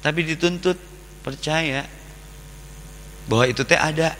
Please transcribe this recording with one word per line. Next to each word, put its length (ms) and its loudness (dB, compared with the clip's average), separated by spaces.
Tapi 160 2
dituntut 560 2
percaya 640 -2
bahwa 240 6
itu 160 0
teh 140 6
ada. 400 2